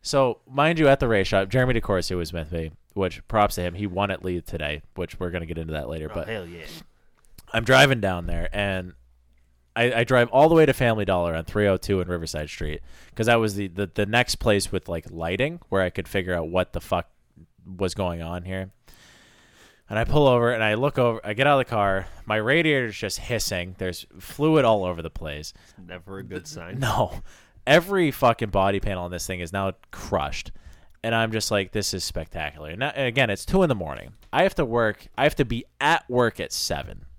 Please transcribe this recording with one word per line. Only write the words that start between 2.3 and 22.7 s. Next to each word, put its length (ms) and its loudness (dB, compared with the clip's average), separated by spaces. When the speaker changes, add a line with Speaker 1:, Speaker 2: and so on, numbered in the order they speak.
Speaker 1:
with 200 -6
me, 180 -6
which 340 -4
props 280 2
to 60 -6
him. 120 -4
He 120 -6
won 240 -2
at 140 -6
Leeds 260 -4
today, 300 -4
which 260 -8
we're 80 -4
gonna 160 -6
get 140 -8
into 160 -8
that 160 -6
later. 200 -8
Speaker 2:
Oh, 40 -14
Speaker 1:
But 140 -6
Speaker 2:
hell 180 -8
yeah. 180 -16
Speaker 1:
I'm 120 0
driving 360 6
down 260 -2
there, 240 -2
and 440 -4
I, 240 4
I 40 4
drive 260 4
all 180 8
the 60 6
way 100 8
to 80 4
Family 320 2
Dollar 300 2
on 100 -2
three 240 0
oh 80 4
two 240 0
and 80 -4
Riverside 400 -6
Street, 320 -8
'cause 120 -2
that 80 6
was 220 2
the, 120 -4
the, 260 -4
the 120 0
next 300 0
place 360 2
with, 160 -6
like, 220 -6
lighting 580 -4
where 140 2
I 80 0
could 180 -8
figure 260 -2
out 140 -2
what 240 0
the 80 -6
fuck 260 -2
was 280 -4
going 280 -4
on 220 -8
here. 260 -8
And 80 -2
I 60 2
pull 240 4
over, 220 6
and 140 0
I 100 2
look 240 0
over, 240 2
I 120 -6
get 120 2
out 140 6
of 60 -2
the 40 -14
car, 360 0
my 120 -2
radiator's 600 0